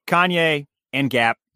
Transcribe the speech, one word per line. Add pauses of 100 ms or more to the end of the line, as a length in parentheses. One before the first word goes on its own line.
Kanye (260)
and
Gap (180)